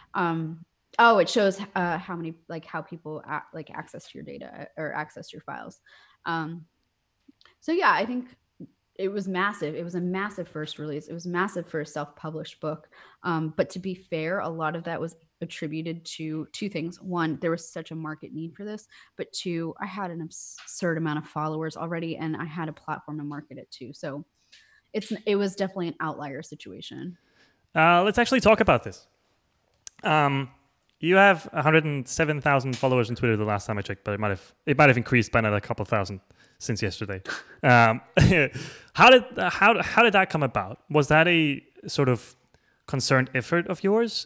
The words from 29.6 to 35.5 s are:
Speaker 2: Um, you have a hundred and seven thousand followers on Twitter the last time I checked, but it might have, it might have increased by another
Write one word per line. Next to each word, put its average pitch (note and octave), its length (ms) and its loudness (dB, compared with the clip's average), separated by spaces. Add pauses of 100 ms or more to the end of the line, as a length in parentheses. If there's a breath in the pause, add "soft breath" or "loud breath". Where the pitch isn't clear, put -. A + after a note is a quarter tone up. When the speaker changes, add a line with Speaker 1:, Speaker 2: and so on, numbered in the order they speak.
Speaker 2:
Um, C#3+ 460 2 (500)
you E3+ 160 2
have F#3+ 360 6
a D#3 100 -4
hundred D#3 220 6
and C#3+ 240 -4
seven D3+ 340 0
thousand C3+ 360 2
followers B2+ 320 2
on A#2+ 60 -2
Twitter A#2 200 2
the G#2 80 0
last G#2 240 -2
time G#2+ 100 -4
I G2+ 40 -4
checked, - 240 -8
but G#2 80 -4
it G2+ 60 -4
might G#2+ 100 -2
have, - 240 -6 (120)
it C3 120 2
might D3+ 100 8
have B2 100 6
increased A#2+ 340 0
by A#2 80 4
another G#2+ 200 2